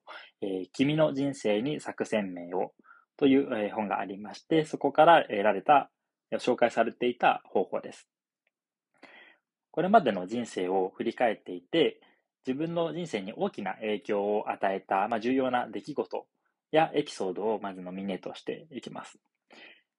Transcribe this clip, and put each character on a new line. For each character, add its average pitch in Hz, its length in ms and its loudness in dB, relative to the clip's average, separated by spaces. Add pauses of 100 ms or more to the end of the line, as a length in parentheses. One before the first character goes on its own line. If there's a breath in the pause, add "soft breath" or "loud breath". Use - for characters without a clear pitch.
(420 loud breath)
え 95 220 -6
ー、 - 80 -14
君 143 240 0
の 151 180 2
人 139 220 -2
生 107 260 0
に 139 200 -4
作 - 240 -6
戦 101 280 -2
名 87 200 -10
を 98 180 -2 (460 soft breath)
と 143 100 4
い 135 100 8
う、 139 160 2
え 104 140 -2
ー、 95 60 -4
本 107 160 -4
が 101 100 0
あ 101 60 -4
り 95 120 -10
ま 104 160 -12
し - 100 -18
て、 160 200 2
そ 151 140 -6
こ 139 160 0
か 151 100 6
ら 165 200 8
得 101 200 -2
ら 104 80 4
れ 98 100 -2
た、 143 300 4 (480)
紹 123 160 0
介 117 160 2
さ 117 120 2
れ 113 80 0
て - 160 -2
い 123 100 -2
た 147 280 2
方 101 200 -2
法 - 160 -8
で - 120 -14
す。 - 140 -20 (1600 loud breath)
こ 160 100 -4
れ 185 80 0
ま 214 120 8
で 120 120 0
の 92 120 -4
人 110 200 -4
生 92 240 -4
を 95 260 0
振 - 80 -6
り 113 100 -2
返 117 200 2
っ - 100 -10
て 95 100 -12
い 87 80 -10
て、 147 380 0 (480 soft breath)
自 131 100 -2
分 165 160 -4
の 165 200 -2
人 170 140 -6
生 104 140 -4
に 95 120 -10
大 190 160 -4
き - 120 -10
な 95 140 -4
影 107 240 -2
響 104 240 -2
を 104 260 0
与 98 260 0
え 95 40 -4
た、 98 280 0
ま 117 100 -2
あ、 - 20 -2
重 120 140 0
要 131 180 2
な 123 160 -2
出 104 140 -8
来 151 120 -12
事 - 320 -6 (460)
や 156 220 2
エ 147 100 0
ピ - 80 -8
ソ 95 200 -6
ー - 20 -6
ド 104 220 -2
を 98 60 -6
ま 98 120 -8
ず 90 80 -14
ノ 90 100 -10
ミ 95 120 -8
ネ 98 120 -4
ー 90 40 -10
ト - 160 -10
し - 80 -16
て - 280 -8
い 120 100 -10
き - 80 -14
ま - 160 -12
す。 - 120 -20 (800 loud breath)